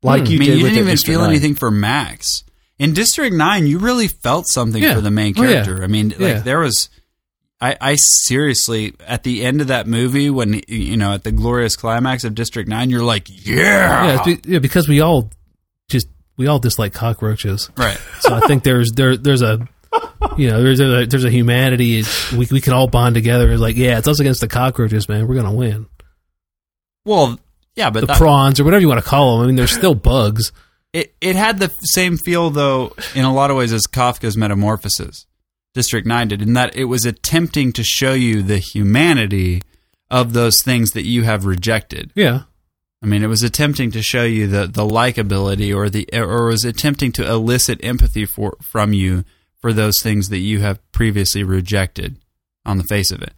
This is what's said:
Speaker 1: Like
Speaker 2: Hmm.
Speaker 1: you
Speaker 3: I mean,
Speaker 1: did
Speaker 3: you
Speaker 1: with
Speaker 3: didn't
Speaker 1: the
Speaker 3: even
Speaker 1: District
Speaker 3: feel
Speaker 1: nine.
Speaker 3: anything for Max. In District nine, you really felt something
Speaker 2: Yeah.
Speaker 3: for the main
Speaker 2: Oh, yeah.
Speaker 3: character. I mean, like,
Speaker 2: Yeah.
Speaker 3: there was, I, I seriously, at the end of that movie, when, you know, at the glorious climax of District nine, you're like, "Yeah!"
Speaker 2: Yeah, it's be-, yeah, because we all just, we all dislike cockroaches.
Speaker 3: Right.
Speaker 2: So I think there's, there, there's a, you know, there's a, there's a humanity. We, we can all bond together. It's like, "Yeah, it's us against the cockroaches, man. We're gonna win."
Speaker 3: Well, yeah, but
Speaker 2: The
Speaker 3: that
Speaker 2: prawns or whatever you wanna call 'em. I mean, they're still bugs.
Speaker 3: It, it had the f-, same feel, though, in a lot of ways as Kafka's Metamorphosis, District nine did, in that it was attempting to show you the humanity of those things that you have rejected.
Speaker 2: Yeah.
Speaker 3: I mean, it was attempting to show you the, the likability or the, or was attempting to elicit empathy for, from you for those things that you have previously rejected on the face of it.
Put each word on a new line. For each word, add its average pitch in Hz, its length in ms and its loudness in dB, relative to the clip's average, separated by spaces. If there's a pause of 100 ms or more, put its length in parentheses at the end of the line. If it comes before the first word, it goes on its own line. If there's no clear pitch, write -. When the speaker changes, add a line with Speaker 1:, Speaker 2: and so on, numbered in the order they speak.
Speaker 1:
Like 135 240 2
Speaker 2:
Hmm. 104 60 2
Speaker 1:
you - 40 2
Speaker 3:
I - 20 2
mean, 143 120 4
Speaker 1:
did 151 80 4
Speaker 3:
you 165 60 4
Speaker 1:
with - 80 2
Speaker 3:
didn't - 20 2
Speaker 1:
the - 80 4
Speaker 3:
even 185 100 2
Speaker 1:
District 160 220 0
Speaker 3:
feel 165 80 2
Speaker 1:
nine. 165 80 2
Speaker 3:
anything 147 260 2
for 120 160 -2
Max. 104 720 -4 (340)
In 147 160 0
District 226 400 0
nine, 170 320 2
you 147 120 2
really 226 300 0
felt 151 400 -4
something 113 340 -2
Speaker 2:
Yeah. 294 120 2
Speaker 3:
for 110 80 2
the 104 80 -2
main 104 260 0
Speaker 2:
Oh, 226 60 2
yeah. 214 220 4
Speaker 3:
character. 92 200 -4
I - 40 -4
mean, 107 220 0
like, 104 100 -8
Speaker 2:
Yeah. 165 200 0
Speaker 3:
there 131 200 0
was, 131 280 -2 (720)
I, 131 200 -4
I 139 160 0
seriously, 123 960 0 (120)
at 117 160 -6
the 123 220 -4
end 135 160 0
of 143 60 -2
that 123 200 -2
movie, 127 440 0
when, 113 360 0
you 113 300 -4
know, 101 160 0
at 98 120 -6
the 107 80 -4
glorious 117 440 0
climax 120 480 -2
of 110 100 -6
District 113 340 -6
nine, 117 200 -2
you're 123 160 0
like, 110 240 0
"Yeah!" 180 800 0
Speaker 2:
Yeah, 135 80 2
it's 127 100 0 (180)
be-, 175 100 -4
yeah, 175 80 2
because 147 280 0
we 147 140 4
all 147 280 2 (600)
just, 123 160 -2 (320)
we 131 80 -2
all 147 120 2
dislike 113 360 -2
cockroaches. 107 800 -4
Speaker 3:
Right. 117 220 -2 (220)
Speaker 2:
So - 120 2
I 113 140 0
think 139 160 2
there's, 120 300 2
there, 131 220 2
there's 131 280 2
a, 113 260 0 (680)
you 135 100 2
know, 113 140 2
there's 131 180 4
a, 127 240 2
there's 127 200 0
a 120 60 2
humanity. 120 720 2 (320)
We, 120 160 0
we 135 120 2
can 135 100 2
all 127 160 4
bond 120 260 2
together. 117 380 4
It's 117 80 2
like, 113 160 0
"Yeah, 123 220 2
it's 113 100 0
us 147 120 2
against 135 200 0
the 113 80 -4
cockroaches, 117 580 -2
man. 107 220 -2
We're 127 60 0
gonna 110 180 -2
win." 110 320 -4 (1200)
Speaker 3:
Well, 151 340 2 (380)
yeah, 185 140 0
but 110 100 0
Speaker 2:
The 117 60 0
Speaker 3:
that 143 120 2
Speaker 2:
prawns 139 420 6
or 143 40 4
whatever 185 160 4
you 170 80 6
wanna 117 140 2
call 135 360 4
'em. 120 60 2
I - 20 2
mean, 131 100 2
they're 123 100 2
still 180 280 2
bugs. 110 580 0 (400)
Speaker 3:
It, - 280 -6
it 185 160 -2
had 214 220 0
the 196 80 0
f-, - 160 -6
same 180 340 0
feel, 170 340 -2
though, 139 440 -2 (200)
in 131 100 0
a 131 80 2
lot 139 180 2
of 135 60 0
ways 120 160 0
as 107 140 0
Kafka's 120 500 -2
Metamorphosis, 104 880 -2 (460)
District 117 340 -4
nine 117 220 0
did, 104 140 -4
in 110 120 2
that 127 200 0
it 131 120 -4
was 120 200 -2
attempting 151 680 -2
to 113 100 -4
show 135 280 0
you 120 300 0
the 101 160 0
humanity 101 1040 0 (480)
of 123 220 0
those 117 320 2
things 120 280 0
that 98 120 -6
you 120 180 0
have 107 220 0
rejected. 95 720 -4
Speaker 2:
Yeah. 139 260 2 (600)
Speaker 3:
I 113 40 -4
mean, 101 160 2
it 107 60 0
was 113 160 0
attempting 135 480 -2
to 110 100 -6
show 120 220 -2
you 110 240 0
the, 101 180 0
the 104 180 -4
likability 104 920 -2
or 101 140 -2
the, 101 240 -6
or 117 340 -2
was 113 180 0
attempting 135 480 -2
to - 180 -4
elicit 117 540 0
empathy 110 420 0
for, - 340 -8
from 107 320 -2
you 92 320 0 (360)
for 117 120 -2
those 107 300 0
things 104 260 -2
that 101 100 -4
you 101 220 -2
have 101 200 -2 (120)
previously 101 520 -2
rejected 95 720 -4 (500)
on 104 120 -2
the 90 60 -2
face 101 280 -2
of - 100 -12
it. - 160 -14